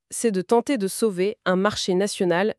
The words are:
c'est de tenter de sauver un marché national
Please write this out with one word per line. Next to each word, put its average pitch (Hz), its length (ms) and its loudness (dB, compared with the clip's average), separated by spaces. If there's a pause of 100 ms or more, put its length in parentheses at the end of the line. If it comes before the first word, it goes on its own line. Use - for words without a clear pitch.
(100)
c'est 226 220 -2
de 185 100 0
tenter 233 340 0
de 190 120 -2
sauver 202 580 -2
un 185 100 2
marché 196 380 0
national 190 640 0